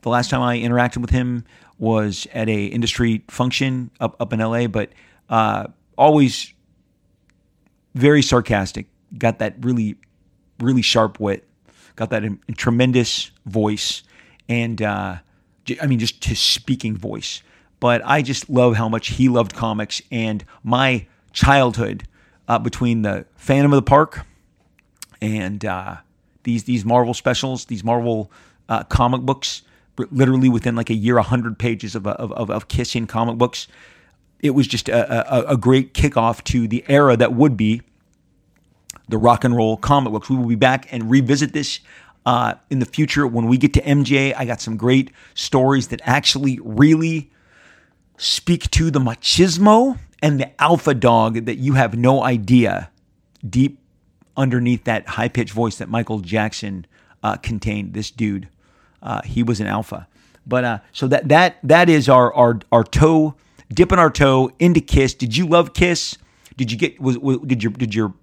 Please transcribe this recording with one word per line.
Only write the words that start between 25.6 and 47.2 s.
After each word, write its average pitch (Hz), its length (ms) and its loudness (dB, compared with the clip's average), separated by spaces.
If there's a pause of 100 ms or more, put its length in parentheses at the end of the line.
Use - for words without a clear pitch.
uh, 92 320 -8 (460)
these, 117 220 -2
these 117 200 -4
Marvel 120 300 2
specials, 127 500 -4
these 101 180 -10
Marvel, 113 480 -4 (380)
uh, 110 140 -4
comic 123 380 0
books, 135 420 -6 (340)
r-, 123 140 -6
literally 131 380 4
within, 117 260 -2
like, 113 140 -6
a 113 60 0
year, 117 220 2
a 107 60 4
hundred 117 340 -2
pages 113 380 -6
of, 101 120 -8
of, 104 260 -8
of, 110 160 -8
of - 180 -8
Kiss - 280 -6
in 117 120 -4
comic 117 300 -4
books. 123 300 -4 (760)
It 147 80 0
was 131 180 2
just 123 220 -6
a, 117 440 -2
a, 127 200 0
a 127 40 0
great 127 360 2
kickoff 117 520 0
to 117 220 -2
the 117 220 -4
era 139 260 6
that 117 180 2
would 127 220 4
be 110 260 0 (1300)
the 110 100 -4
rock 117 280 4
and 120 100 2
roll 110 220 0
comic 139 340 0
books. 107 180 -6
We 131 60 0
will 127 120 -2
be 117 80 0
back 131 360 0
and 113 180 -6
revisit 135 440 2
this, - 260 -8 (460)
uh, 120 300 0 (140)
in 135 100 -2
the 120 60 0
future 147 400 -2
when 117 220 -2
we 123 100 4
get 143 180 2
to - 100 2
M 143 180 2
J. 135 300 0
I 131 100 -6
got 117 160 -6
some 113 160 -8
great 127 360 0 (220)
stories 131 560 0
that 117 140 -12
actually 135 580 -2
really 156 720 2 (840)